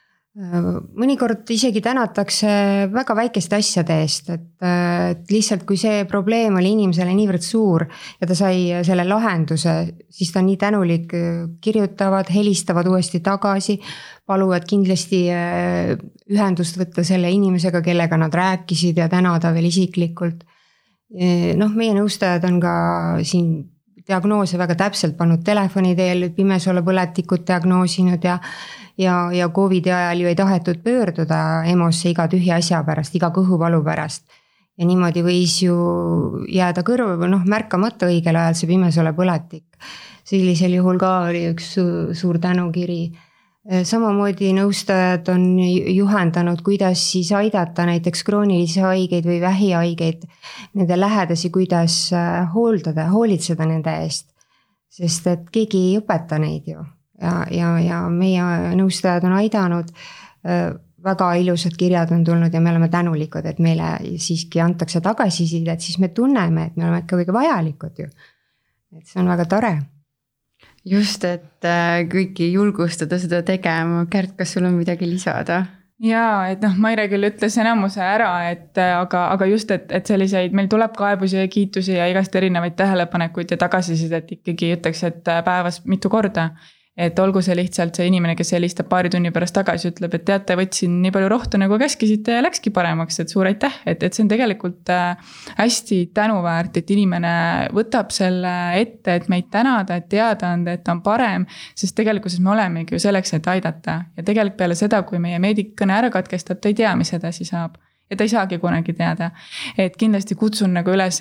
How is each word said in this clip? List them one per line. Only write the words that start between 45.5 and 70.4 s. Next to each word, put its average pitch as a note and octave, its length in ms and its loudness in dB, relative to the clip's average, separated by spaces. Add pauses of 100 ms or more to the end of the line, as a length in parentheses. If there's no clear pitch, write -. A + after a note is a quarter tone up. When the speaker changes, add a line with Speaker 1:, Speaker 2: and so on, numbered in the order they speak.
Speaker 1:
ju-, F3+ 380 2
juhendanud, F3 640 2
kuidas F#3+ 400 2
siis F3+ 320 -2
aidata F#3+ 560 0
näiteks E3+ 380 -2
kroonilisi F#3+ 560 2
haigeid F#3 420 0
või F3 160 0
vähihaigeid, E3+ 840 0 (500)
nende F3 220 2
lähedasi, F#3 500 0
kuidas, E3+ 460 2 (180)
äh, F3 300 0 (100)
hooldada, E3+ 560 0
hoolitseda F3 560 2
nende D#3+ 380 -2
eest. - 240 -6 (640)
Sest F3 380 -2
et E3+ 180 -4
keegi G#3+ 380 0
ei F#3+ 100 2
õpeta E3 460 -2
neid D#3 260 -6
ju. D#3+ 160 -12 (320)
Ja, E3+ 140 -4 (180)
ja, E3+ 220 0 (100)
ja E3+ 300 0
meie F3 680 0
nõustajad F3+ 480 0
on F3+ 140 4
aidanud, F3+ 500 0 (560)
äh, F3 220 -2 (340)
väga F#3 300 0 (100)
ilusad F3 380 0
kirjad F3 340 2
on E3+ 140 4
tulnud E3+ 260 2
ja E3 80 2
me E3+ 80 4
oleme E3 240 2
tänulikud, D#3+ 560 -2
et D#3+ 160 -2
meile D#3+ 300 0 (260)
siiski E3 400 -4
antakse E3+ 400 0
tagasisidet, E3 800 -2
siis E3+ 160 -8
me F3+ 160 0
tunneme, F3 560 0
et E3 80 -12
me E3+ 80 -2
oleme E3+ 160 0
ikka E3+ 160 -2
kõige F3 160 0
vajalikud F3 720 -2
ju. C#3+ 80 -16 (800)
Et E3 160 -20
see F#3 160 -2
on F3+ 80 2
väga E3+ 160 -2
tore. G3+ 260 0 (1120)